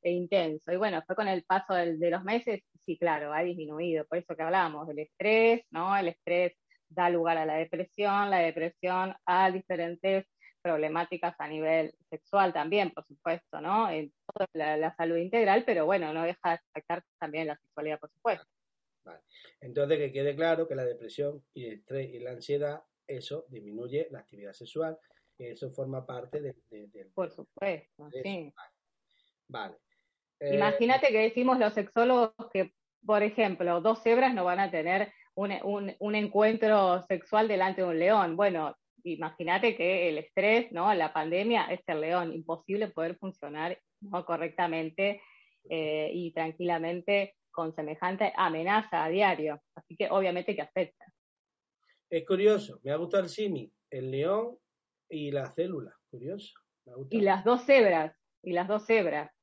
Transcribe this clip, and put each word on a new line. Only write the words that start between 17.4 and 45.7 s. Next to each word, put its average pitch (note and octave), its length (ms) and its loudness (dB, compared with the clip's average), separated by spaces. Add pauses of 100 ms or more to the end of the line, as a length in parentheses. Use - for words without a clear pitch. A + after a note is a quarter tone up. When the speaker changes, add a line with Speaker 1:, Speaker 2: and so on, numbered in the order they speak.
Speaker 1:
la D3 100 -6
sexualidad, D3+ 420 -8
por D3+ 120 -18
supuesto. - 340 -2 (600)
Speaker 2:
Vale. E2 160 -20 (380)
Entonces, C#3+ 380 0
que C#3+ 160 -2
quede C#3 220 0
claro E3 320 2
que C#3+ 80 -4
la C3 100 -2
depresión B2 580 -6 (100)
y B2+ 120 -12
el A2 140 -10
estrés C3 340 -8
y A#2+ 60 -14
la B2 120 -10
ansiedad, C#3+ 520 -4 (220)
eso C#3 440 -10
disminuye B2 640 -8
la - 80 -16
actividad G2+ 340 -20
sexual, D#3 440 -8 (380)
que A#2+ 160 -14
eso B2 200 -12
forma C3 340 -8
parte B2+ 340 -10
de, C#3 160 -10 (140)
de, G#2 180 -20
de G2+ 260 -20
Speaker 1:
Por F3+ 180 -6
supuesto, E3+ 800 -10
Speaker 2:
de C3 100 8
eso. D#3+ 100 2
Speaker 1:
sí. E3 260 -8
Speaker 2:
Vale. - 160 -20 (760)
Vale. G#2 260 -10 (640)
Eh, C#3+ 160 0
Speaker 1:
Imagínate C4 540 4
que G#3+ 100 4
decimos B3 400 4
los G#3+ 140 4
sexólogos A#3 580 4 (220)
que, F#3+ 200 -2 (320)
por G#3 180 4
ejemplo, F#3 580 0
dos A3+ 200 4
cebras B3+ 320 4
no F#3 120 0
van F3+ 140 2
a F#3+ 120 0
tener F3+ 400 0 (240)
un, G3+ 160 -2 (120)
un, G3+ 360 -4
un G#3 160 -2
encuentro G#3 880 4
sexual G#3+ 460 0
delante F#3+ 320 0
de F#3 80 0
un D#3+ 100 0
león. F3 380 4
Bueno, E3+ 400 0 (260)
imagínate F3 720 -2
que F3+ 340 0
el D3+ 100 -2
estrés, A3 520 0
¿no? F#3+ 220 0
La D#3+ 180 0
pandemia F3+ 540 0
es F3+ 220 -6
el D#3 140 -2
león, E3 320 -2
imposible E3+ 540 -6
poder E3 300 -4
funcionar, E3 600 -8 (240)
¿no? F#3+ 240 -6
correctamente, E3+ 960 -2 (480)
eh, D#3 440 -2